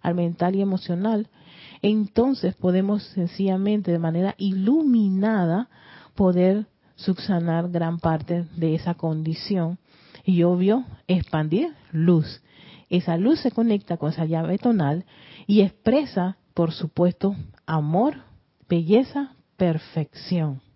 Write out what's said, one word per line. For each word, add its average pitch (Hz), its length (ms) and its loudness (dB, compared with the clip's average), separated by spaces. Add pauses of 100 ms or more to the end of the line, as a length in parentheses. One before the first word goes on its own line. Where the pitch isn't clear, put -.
al 175 140 -4
mental 175 400 -2
y 196 80 0
emocional, 196 640 -2 (540)
entonces 214 720 0
podemos 190 480 0
sencillamente 190 880 -2
de 170 80 2
manera 170 400 -2
iluminada 202 1300 2 (460)
poder 185 520 2 (320)
subsanar 170 720 -2
gran 170 280 -2
parte 165 460 -2 (120)
de 160 180 0
esa 175 200 -4
condición 165 840 -4 (460)
y, 175 180 4
obvio, 180 420 2 (220)
expandir 180 680 0 (180)
luz. 165 500 2 (480)
Esa 175 260 0
luz 240 240 2
se 247 120 -2
conecta 208 440 0
con 151 140 -4
esa 165 140 -4
llave 165 340 -2
tonal 175 460 0 (420)
y 208 140 4
expresa, 202 760 0 (180)
por 165 180 0
supuesto, 175 640 -2 (300)
amor, 160 500 0 (520)
belleza, 214 680 0 (220)
perfección. 160 1040 -4 (160)